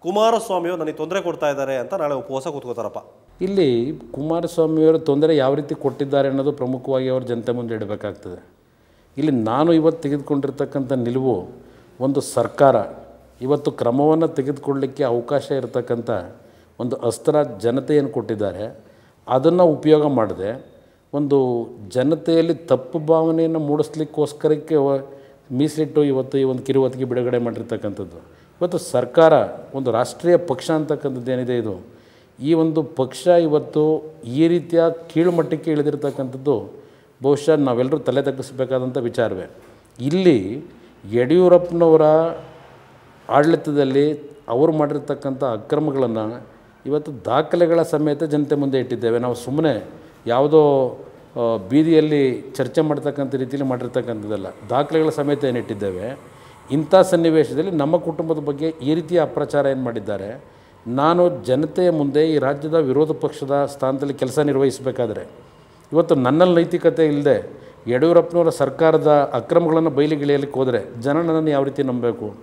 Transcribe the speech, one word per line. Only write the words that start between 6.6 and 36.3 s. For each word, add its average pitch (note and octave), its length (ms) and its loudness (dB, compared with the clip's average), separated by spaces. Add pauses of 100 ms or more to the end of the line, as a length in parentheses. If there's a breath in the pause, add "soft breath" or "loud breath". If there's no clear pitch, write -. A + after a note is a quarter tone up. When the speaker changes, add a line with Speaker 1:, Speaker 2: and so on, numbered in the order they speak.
Speaker 2:
ಅವರು B2+ 160 -2
ಜನತೆ A#2+ 280 -4
ಮುಂದೆ A#2 220 -6
ಇಡಬೇಕಾಗ್ತದೆ. G2+ 720 -10 (760 soft breath)
ಇಲ್ಲಿ D3+ 140 0
ನಾನು B2+ 400 2
ಇವತ್ತು D#3+ 300 2
ತೆಗೆದುಕೊಂಡಿರ್ತಕ್ಕಂಥ C#3 920 -4
ನಿಲುವು A#2+ 560 -2 (520 loud breath)
ಒಂದು C3+ 200 0
ಸರ್ಕಾರ B2 560 2 (640)
ಇವತ್ತು C3+ 300 0
ಕ್ರಮವನ್ನು D3 580 2
ತೆಗೆದುಕೊಳ್ಳಲಿಕ್ಕೆ C#3 760 -4
ಅವಕಾಶ B2+ 460 -2
ಇರತಕ್ಕಂಥ A#2+ 600 -4 (680 soft breath)
ಒಂದು B2+ 160 -4
ಅಸ್ತ್ರ D3 460 0
ಜನತೆ B2+ 540 -2
ಏನು C#3+ 120 2
ಕೊಟ್ಟಿದ್ದಾರೆ G#2 760 -6 (440 soft breath)
ಅದನ್ನು E3 360 4
ಉಪಯೋಗ D3+ 420 4
ಮಾಡದೆ A2 600 -2 (480 soft breath)
ಒಂದು C3+ 540 0 (200)
ಜನತೆಯಲ್ಲಿ E3 680 0
ತಪ್ಪು - 440 -2
ಭಾವನೆಯನ್ನು D#3+ 600 2
ಮೂಡಿಸ್ಲಿಕ್ಕೋಸ್ಕರಕ್ಕೆ D3+ 1160 -2
ವ-, C#3 240 2 (520 loud breath)
ಮೀಸಲಿಟ್ಟು D3+ 520 0
ಇವತ್ತು C3 340 0
ಈ C3+ 40 2
ಒಂದು B2+ 200 -2
ಕಿರುಹೊತ್ತಿಗೆ C3 420 0
ಬಿಡುಗಡೆ A#2+ 340 -2
ಮಾಡಿರ್ತಕ್ಕಂಥದ್ದು. A2 1040 -8 (180)
ಇವತ್ತು F3 180 -2
ಸರ್ಕಾರ D#3 540 4 (420)
ಒಂದು B2+ 180 -2
ರಾಷ್ಟ್ರೀಯ E3 440 2
ಪಕ್ಷ E3 340 -4
ಅಂತಕ್ಕಂಥದ್ದು C#3+ 600 -2
ಏನಿದೆ B2 260 -2
ಇದು, G2+ 280 -6 (560 soft breath)
ಈ D#3 120 0
ಒಂದು D#3+ 280 0
ಪಕ್ಷ - 440 -6
ಇವತ್ತು D#3 880 2 (100)
ಈ C#3 240 0
ರೀತಿಯ E3 340 0 (280)
ಕೀಳುಮಟ್ಟಕ್ಕೆ E3 600 0
ಇಳಿದಿರ್ತಕ್ಕಂಥದ್ದು C3+ 1040 -2 (500 loud breath)